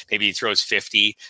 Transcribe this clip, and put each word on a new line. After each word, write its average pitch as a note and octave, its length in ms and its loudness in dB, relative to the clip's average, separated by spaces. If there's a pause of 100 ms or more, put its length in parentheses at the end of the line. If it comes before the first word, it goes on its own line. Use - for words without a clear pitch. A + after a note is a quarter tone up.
Maybe G#2 160 0
he G2+ 60 0
throws G#2 320 -2
fifty, G#2 540 0 (120)